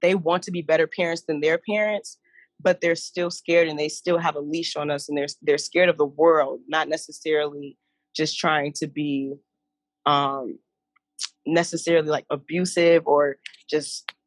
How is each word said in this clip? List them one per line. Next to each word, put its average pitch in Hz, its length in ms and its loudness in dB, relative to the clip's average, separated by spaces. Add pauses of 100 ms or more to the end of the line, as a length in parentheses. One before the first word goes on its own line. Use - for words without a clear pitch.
they 180 120 4
want 175 300 0
to - 60 -10
be 175 120 -4
better 160 240 2
parents 165 400 -4
than 151 140 -2
their 160 180 2
parents, 214 600 -4 (420)
but 180 200 0
they're 170 140 2
still 175 360 -6
scared 170 360 2
and 151 120 -6
they 151 100 -2
still - 300 -2
have 160 180 -2
a 147 40 -8
leash 160 360 -6
on 147 140 -4
us, 143 180 -6
and 147 80 -4
they're, 143 100 -2 (160)
they're 147 160 2
scared 175 300 2
of 165 80 2
the 147 100 2
world, 147 640 2
not 156 200 -2
necessarily 147 920 -4 (360)
just 156 240 -2
trying 151 360 0
to - 120 -6
be, 139 480 -4 (720)
um, 139 520 0 (880)
necessarily, 165 640 0
like, 151 220 -2
abusive 170 760 2
or 143 300 4 (340)
just - 400 -4 (160)